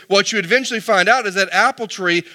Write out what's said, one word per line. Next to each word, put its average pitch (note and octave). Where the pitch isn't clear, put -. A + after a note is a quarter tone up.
what G3
you A3
would F#3
eventually A3+
find F#3+
out A#3+
is F#3+
that F#3+
apple A3+
tree E3+